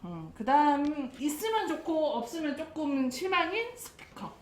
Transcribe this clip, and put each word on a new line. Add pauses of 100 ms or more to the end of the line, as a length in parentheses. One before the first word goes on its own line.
음,
그
다음
있으면
좋고 (100)
없으면
조금
실망인
스피커.